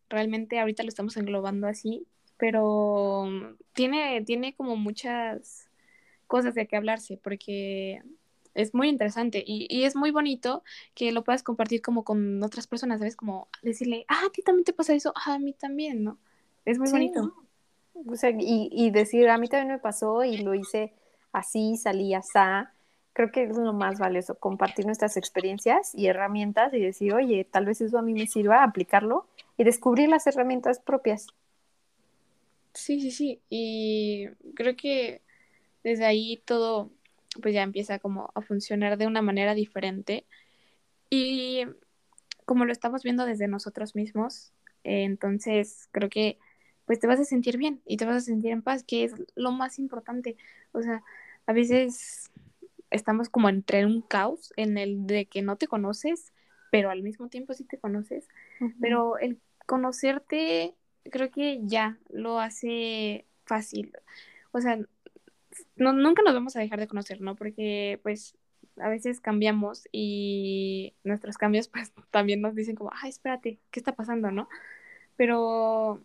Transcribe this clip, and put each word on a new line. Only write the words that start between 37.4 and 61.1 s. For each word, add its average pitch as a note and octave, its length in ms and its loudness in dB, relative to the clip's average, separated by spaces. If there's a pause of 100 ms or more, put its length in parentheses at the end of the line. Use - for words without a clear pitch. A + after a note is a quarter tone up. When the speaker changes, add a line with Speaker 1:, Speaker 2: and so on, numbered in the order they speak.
Speaker 1:
pues, G#3+ 120 2
ya G3+ 80 2
empieza G3 360 -4
como G3 360 -6
a G#3+ 80 -6
funcionar G#3 560 0
de G#3+ 80 2
una A3 160 2
manera G3+ 320 2
diferente. G3 720 -4 (840)
Y B3+ 540 0 (800)
como B3 200 4
lo A#3+ 60 0
estamos A#3+ 320 -4
viendo B3 220 0
desde G#3 220 -2
nosotros G#3 480 -8
mismos, G#3+ 560 -4 (320)
eh, G3 200 0
entonces G#3 880 -2
creo G#3 180 -2
que, G#3+ 280 0 (480)
pues, A#3 140 0
te A#3 60 2
vas B3+ 140 6
a C#4+ 40 4
sentir B3 340 0
bien C#4+ 280 -2
y G#3+ 120 -4
te A3 80 0
vas A#3 100 0
a B3 40 0
sentir A3+ 320 -2
en A3+ 100 -4
paz, C4 220 -2
que A#3 200 -2
es A#3+ 100 -4 (220)
lo B3 160 -2
más C4 260 -4
importante. B3 580 -8 (360)
O A3+ 100 -4
sea, A3+ 200 -4 (440)
a A3 60 0
veces B3 800 0 (600)
estamos A3 400 0
como A3 180 6
entre G3 380 4
un A3+ 160 2
caos A3 540 -2
en G#3+ 220 0
el G3+ 280 -4
de G3+ 200 0
que G3 160 -6
no G3+ 140 -2
te D#4 120 -2
conoces, G#3+ 640 -4 (380)
pero G3 200 4
al F#3 120 -4
mismo G#3+ 260 -10
tiempo C4 260 -10
sí C4 100 -14
te C#4 140 -12
conoces. G#3 500 -6 (320)
Speaker 2:
Ujú. A#3 200 -4
Speaker 1:
Pero A#3 380 0
el A#3+ 220 -4 (260)
conocerte, C#4+ 1080 -2 (360)